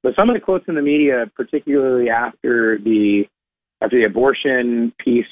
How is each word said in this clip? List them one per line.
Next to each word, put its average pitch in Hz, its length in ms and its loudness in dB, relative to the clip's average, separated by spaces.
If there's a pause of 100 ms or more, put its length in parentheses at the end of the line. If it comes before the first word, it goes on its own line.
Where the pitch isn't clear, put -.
But 127 140 -2
some 208 120 4
of 240 60 2
the 208 60 -4
quotes 185 280 -2
in 170 60 -4
the 147 80 -2
media, 143 520 0
particularly 131 760 -2
after 117 680 0
the, 104 480 2 (560)
after 110 160 0
the 113 80 4
abortion 120 880 0 (100)
piece 120 300 0